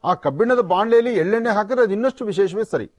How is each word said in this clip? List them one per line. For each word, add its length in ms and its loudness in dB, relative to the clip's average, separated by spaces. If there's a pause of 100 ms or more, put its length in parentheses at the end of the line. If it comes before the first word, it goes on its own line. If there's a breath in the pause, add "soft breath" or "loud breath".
ಆ 100 0
ಕಬ್ಬಿಣದ 440 0
ಬಾಣ್ಲೆಯಲ್ಲಿ 560 2
ಎಳ್ಳೆಣ್ಣೆ 360 0
ಹಾಕಿದ್ರೆ 320 0
ಅದು 100 2
ಇನ್ನಷ್ಟು 320 -2
ವಿಶೇಷವೇ 400 -2
ಸರಿ. 220 -4 (120)